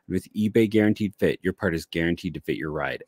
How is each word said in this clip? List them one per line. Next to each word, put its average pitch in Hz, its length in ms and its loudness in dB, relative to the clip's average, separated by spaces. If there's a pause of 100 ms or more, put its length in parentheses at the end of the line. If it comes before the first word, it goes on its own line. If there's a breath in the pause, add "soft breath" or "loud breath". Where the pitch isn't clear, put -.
And - 60 -8
with - 200 -4
eBay 107 360 2
Guaranteed 107 460 2
Fit, - 260 0
your 92 120 -2
part 90 200 -2
is 80 120 -4
guaranteed 85 500 -2
to 78 60 -10
fit 76 160 -4
your 76 140 -6
ride 67 360 -6